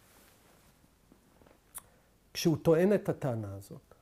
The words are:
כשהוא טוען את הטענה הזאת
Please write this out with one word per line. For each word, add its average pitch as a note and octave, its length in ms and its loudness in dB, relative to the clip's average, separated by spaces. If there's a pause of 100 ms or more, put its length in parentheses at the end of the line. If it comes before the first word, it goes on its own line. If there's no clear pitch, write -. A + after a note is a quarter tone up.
(2250)
כשהוא D#3+ 240 0
טוען E3+ 360 4
את G3+ 160 -2
הטענה A2+ 460 -4
הזאת - 460 -20